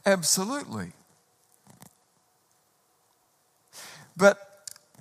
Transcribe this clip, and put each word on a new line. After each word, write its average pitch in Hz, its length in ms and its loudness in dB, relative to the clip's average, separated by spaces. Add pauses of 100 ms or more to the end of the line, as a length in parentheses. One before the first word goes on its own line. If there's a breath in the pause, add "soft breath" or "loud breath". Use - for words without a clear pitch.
absolutely. 190 880 -2 (3250 loud breath)
But - 500 2 (360)